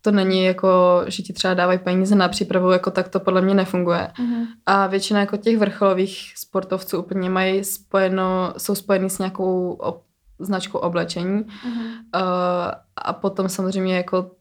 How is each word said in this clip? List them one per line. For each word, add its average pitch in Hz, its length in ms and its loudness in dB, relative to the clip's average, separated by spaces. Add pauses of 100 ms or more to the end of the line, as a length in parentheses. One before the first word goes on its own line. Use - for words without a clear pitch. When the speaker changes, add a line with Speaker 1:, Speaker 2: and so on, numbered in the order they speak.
Speaker 1:
to 214 100 2
není 190 340 4
jako, 185 240 2 (380)
že 185 160 -8
ti 190 100 -10
třeba 185 200 0
dávají 180 260 2
peníze 185 360 2
na 185 140 6
přípravu, 185 420 2
jako 185 200 2
tak 185 180 -2
to 185 100 -2
podle 185 220 2
mě 190 120 4
nefunguje. 180 540 2 (120)
Speaker 2:
Mhm. 233 260 -2 (200)
Speaker 1:
A 196 220 4
většina 196 320 0
jako 202 180 0
těch 226 200 2
vrcholových 196 800 0
sportovců 185 640 -6
úplně 185 300 -4
mají 190 340 0
spojeno, 185 960 0
jsou - 180 -2
spojený 190 340 0
s 190 100 -8
nějakou 185 520 -2
ob-, - 300 -8 (380)
značkou 185 380 -4
oblečení. 175 680 -2 (200)
Speaker 2:
Mhm. 233 200 -6 (300)
Speaker 1:
Eh, 180 40 0 (760)
a - 180 -6
potom 190 360 -2
samozřejmě 185 480 -2
jako 185 440 -2